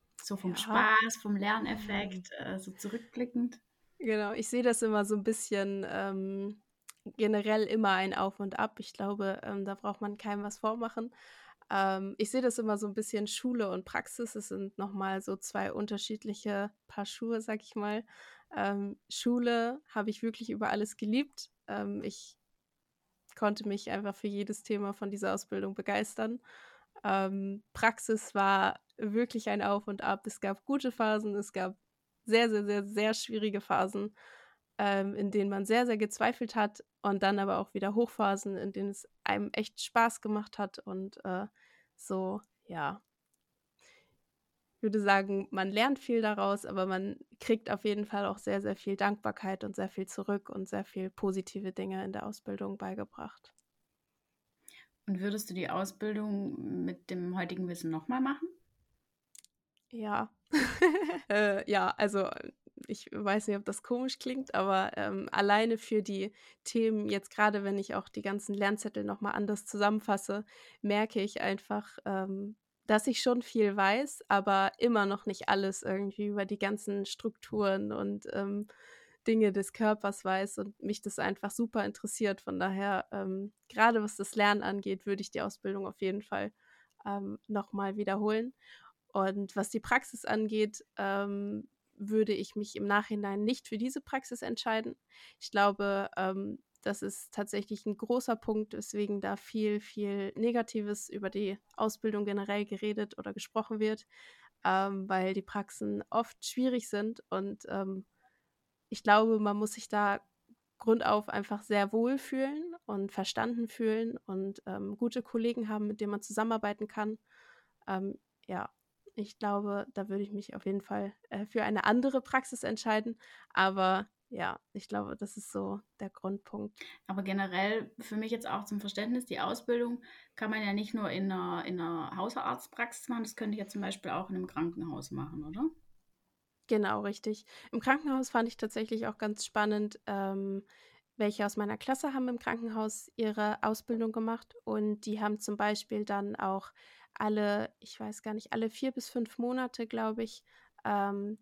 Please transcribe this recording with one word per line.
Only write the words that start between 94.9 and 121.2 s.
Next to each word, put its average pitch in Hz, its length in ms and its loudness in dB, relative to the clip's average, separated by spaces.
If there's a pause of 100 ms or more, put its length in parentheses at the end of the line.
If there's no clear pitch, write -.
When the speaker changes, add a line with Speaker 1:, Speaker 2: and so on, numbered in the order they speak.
Speaker 2:
Ich - 120 -12
glaube, 202 640 4
ähm, 190 440 -2 (220)
das 202 200 -4
ist - 320 -6
tatsächlich 208 520 -4
ein 208 120 -2
großer 240 400 0
Punkt, 214 360 -2
weswegen 208 460 -4
da 196 160 -2
viel, 214 460 0
viel 202 560 -4
Negatives 220 720 0
über 196 200 -4
die 196 280 -2 (180)
Ausbildung 214 480 0
generell 202 420 0
geredet 208 520 -4
oder - 160 -6
gesprochen 220 460 -4
wird, 214 260 0 (580)
ähm, 190 460 2
weil 190 240 2
die 196 80 -2
Praxen 208 680 -4
oft - 360 -2
schwierig 254 440 0
sind. 214 400 -2
Und, 202 400 -4
ähm, 190 360 -4 (840)
ich - 140 -8
glaube, 220 360 8
man 208 180 2
muss 214 160 0
sich - 140 -12
da 208 340 2 (580)
grundauf 208 500 4
einfach 202 340 -2
sehr 202 280 4
wohl 240 260 4
fühlen 285 560 -2 (120)
und 196 260 -2
verstanden 233 560 0
fühlen 226 580 0
und, 190 400 -4
ähm, 202 320 -6
gute 240 240 0
Kollegen 233 480 0
haben, 214 180 -2
mit 214 140 -4
denen 208 100 -2
man 208 100 -2
zusammenarbeiten 214 680 -2
kann. 214 320 -4 (680)
Ähm, 196 320 -2 (280)
ja, 196 240 -6 (480)
ich 202 180 -8
glaube, 202 560 0
da 196 160 -4
würde 202 140 -2
ich 202 80 -8
mich 202 240 -8
auf 190 100 -8
jeden 196 160 0
Fall, 202 320 -4 (160)